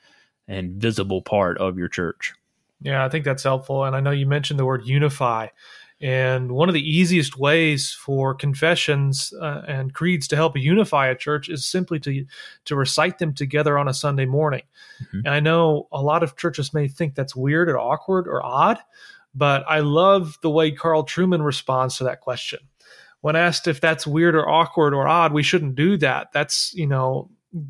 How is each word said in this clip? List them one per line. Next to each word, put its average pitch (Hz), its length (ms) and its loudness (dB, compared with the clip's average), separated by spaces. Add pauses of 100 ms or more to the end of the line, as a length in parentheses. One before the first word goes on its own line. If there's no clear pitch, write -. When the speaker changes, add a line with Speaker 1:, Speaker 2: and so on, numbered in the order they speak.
(460)
Speaker 1:
and 95 340 -8
visible 98 420 -2
part 92 360 0
of 92 200 -2
your 87 100 -4
church. - 440 -6 (480)
Speaker 2:
Yeah, 139 240 -2
I 131 40 -2
think 147 160 -4
that's 135 180 -2
helpful. 135 420 -2
And 135 120 -2
I 135 40 -2
know 139 120 0
you 139 140 0
mentioned 143 340 -2
the 135 40 2
word 127 220 -2
unify. 131 640 0 (520)
And 131 520 0
one 147 160 4
of 185 60 2
the 147 120 0
easiest 160 520 2
ways 147 540 2
for 135 420 -2
confessions, 139 1040 0
uh, 151 260 -6
and 135 280 -6
creeds 165 340 -2
to 151 80 0
help 156 200 2
unify 147 500 2
a 131 100 0
church 147 320 -4
is 156 160 -6
simply 180 360 -2
to, 135 260 -6 (400)
to 147 100 -4
recite 151 420 0
them 160 140 -2
together 143 460 0
on 143 100 0
a 127 60 -2
Sunday 139 320 -2
morning. 139 360 0 (400)
Speaker 1:
Mm-hmm. - 160 -10
Speaker 2:
And 123 100 -4
I 143 120 2
know 156 520 2
a 143 100 -4
lot 151 200 2
of 156 140 -4
churches 151 380 -4
may 147 140 0
think 139 260 -4
that's 135 200 -6
weird 151 360 0
or 127 80 0
awkward 156 500 -2
or 135 160 -4
odd, 151 360 2 (540)
but 139 320 2
I 156 140 2
love 160 640 4
the 165 80 2
way 156 220 4
Carl 156 320 0
Trueman 170 400 0
responds 131 540 -2
to 127 60 -4
that 127 160 -4
question. - 380 -8 (640)
When 151 160 0
asked 170 300 0
if 156 140 -2
that's 160 260 0
weird 160 280 4
or 151 120 2
awkward 156 460 2
or 139 160 0
odd, 165 240 4
we 147 100 2
shouldn't 147 320 0
do 170 240 2
that. 135 360 -2
That's, - 400 -2
you 170 120 -4
know, 131 440 -2 (400)